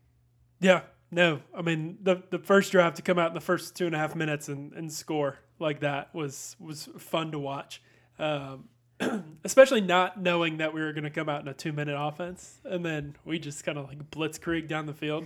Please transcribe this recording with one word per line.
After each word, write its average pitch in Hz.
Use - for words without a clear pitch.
Yeah, 180
no, 170
I 180
mean, 165
the, 185
the 170
first 196
drive 170
to -
come 180
out 165
in 170
the 160
first -
two 180
and 160
a -
half 156
minutes 156
and, 143
and 160
score 147
like 151
that 143
was, 147
was 156
fun 160
to 151
watch. 139
Um, 139
<clears throat> 185
especially 262
not 185
knowing 170
that 156
we 156
were 156
gonna 151
come 156
out 147
in 151
a 135
two-minute 147
offense, 175
and 180
then 147
we 151
just 143
kinda, 147
like, 139
blitzkrieg 156
down 156
the 147
field 151